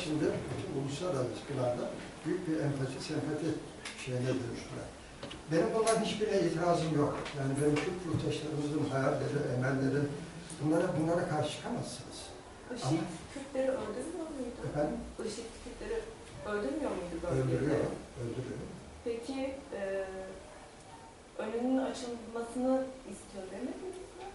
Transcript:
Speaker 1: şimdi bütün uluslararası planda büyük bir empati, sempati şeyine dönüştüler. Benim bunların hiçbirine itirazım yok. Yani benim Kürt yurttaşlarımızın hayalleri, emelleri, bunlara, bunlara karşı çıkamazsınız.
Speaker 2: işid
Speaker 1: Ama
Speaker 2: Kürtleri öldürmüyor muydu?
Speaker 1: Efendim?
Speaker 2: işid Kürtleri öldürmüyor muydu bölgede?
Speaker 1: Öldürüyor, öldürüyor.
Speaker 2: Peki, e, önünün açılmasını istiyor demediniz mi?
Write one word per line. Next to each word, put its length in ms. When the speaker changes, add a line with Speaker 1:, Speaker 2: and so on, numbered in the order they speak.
Speaker 1:
şimdi 220
bütün 300
uluslararası 680
planda 400
büyük 220
bir 180
empati, 320
sempati 420
şeyine 260
dönüştüler. 460
Benim 240
bunların 280
hiçbirine 380
itirazım 560
yok. 200
Yani 240
benim 140
Kürt 320
yurttaşlarımızın 840
hayalleri, 460
emelleri, 460
bunlara, 260
bunlara 300
karşı 220
çıkamazsınız. 680
Speaker 2:
işid 120
Speaker 1:
Ama 120
Speaker 2:
Kürtleri 380
öldürmüyor 640
muydu? 220
Speaker 1:
Efendim? 280
Speaker 2:
işid 220
Kürtleri 340
öldürmüyor 460
muydu 260
bölgede? 180
Speaker 1:
Öldürüyor, 440
öldürüyor. 420
Speaker 2:
Peki, 480
e, 20
önünün 400
açılmasını 1080
istiyor 400
demediniz 460
mi? 180